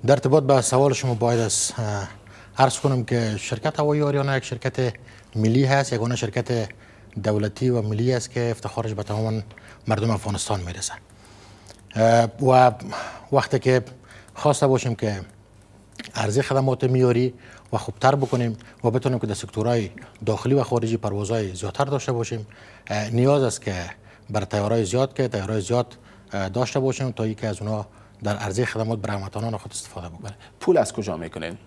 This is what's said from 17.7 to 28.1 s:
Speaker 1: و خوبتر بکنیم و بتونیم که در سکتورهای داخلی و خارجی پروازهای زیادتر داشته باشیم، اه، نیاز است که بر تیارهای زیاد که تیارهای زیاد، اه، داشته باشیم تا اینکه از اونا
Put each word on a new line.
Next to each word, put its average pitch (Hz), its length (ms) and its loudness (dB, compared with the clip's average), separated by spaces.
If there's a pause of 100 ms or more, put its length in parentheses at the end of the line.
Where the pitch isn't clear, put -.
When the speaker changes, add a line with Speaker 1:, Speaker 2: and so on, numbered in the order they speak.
Speaker 1:
و 113 40 0
خوبتر 131 380 2
بکنیم 123 420 0 (260)
و 120 80 4
بتونیم 127 280 0
که 113 80 -4
در 104 60 -4
سکتورهای 110 560 -2 (360)
داخلی 113 300 2
و 135 80 4
خارجی 117 340 0
پروازهای 104 580 -2
زیادتر 98 300 -2
داشته 139 260 -4
باشیم، 113 360 -4 (400)
اه، 107 220 -4
نیاز 131 340 4
است 113 180 -2
که 98 140 -4 (540)
بر 104 160 -2
تیارهای 107 400 0
زیاد 127 280 0
که 131 140 -2
تیارهای 107 340 -2
زیاد، 120 360 -2 (340)
اه، 98 180 -4
داشته 120 300 -2
باشیم 131 320 -2
تا 110 120 -4
اینکه 110 240 -4
از 104 140 -6
اونا 107 240 -4 (380)